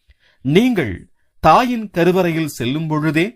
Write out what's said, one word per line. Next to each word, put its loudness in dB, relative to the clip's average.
நீங்கள் 2
தாயின் 2
கருவறையில் 0
செல்லும் -6
பொழுதே -2